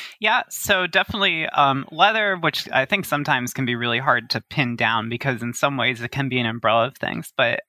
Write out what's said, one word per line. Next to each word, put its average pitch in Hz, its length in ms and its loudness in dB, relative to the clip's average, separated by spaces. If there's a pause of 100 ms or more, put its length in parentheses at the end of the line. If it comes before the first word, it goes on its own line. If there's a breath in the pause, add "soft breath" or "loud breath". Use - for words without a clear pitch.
(200 loud breath)
Yeah, 220 300 2
so 185 360 0
definitely, 180 600 0
um, 135 440 2
leather, 202 460 4
which 160 340 -2
I 131 140 2
think 196 200 -2
sometimes 143 480 -2
can 131 120 -4
be 120 100 0
really 117 240 0
hard 120 320 0
to 107 100 -2
pin 123 340 -2
down 113 340 0
because 120 320 -4
in 120 120 -6
some 143 240 0
ways 120 240 0
it 120 100 -6
can 139 160 -2
be 127 120 0
an 117 60 0
umbrella 113 420 2
of - 100 -14
things. - 380 -6
But, 120 340 2